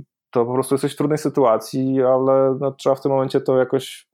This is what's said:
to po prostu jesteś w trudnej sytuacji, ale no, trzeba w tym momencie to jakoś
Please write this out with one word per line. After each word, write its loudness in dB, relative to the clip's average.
to 2
po -6
prostu 0
jesteś -2
w -20
trudnej 0
sytuacji, 0
ale 2
no, -4
trzeba 0
w -14
tym 0
momencie 0
to 0
jakoś -2